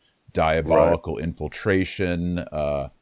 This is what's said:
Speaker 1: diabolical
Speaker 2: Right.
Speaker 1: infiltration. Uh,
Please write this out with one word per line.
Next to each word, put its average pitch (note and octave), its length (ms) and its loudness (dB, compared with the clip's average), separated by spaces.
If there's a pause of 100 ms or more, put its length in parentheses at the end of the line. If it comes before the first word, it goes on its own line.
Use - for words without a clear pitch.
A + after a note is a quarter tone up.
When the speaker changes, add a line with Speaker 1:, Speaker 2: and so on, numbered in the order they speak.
(320)
Speaker 1:
diabolical E2 840 2
Speaker 2:
Right. D2+ 80 -6
Speaker 1:
infiltration. F2 1120 -2 (120)
Uh, C#2+ 380 -2 (140)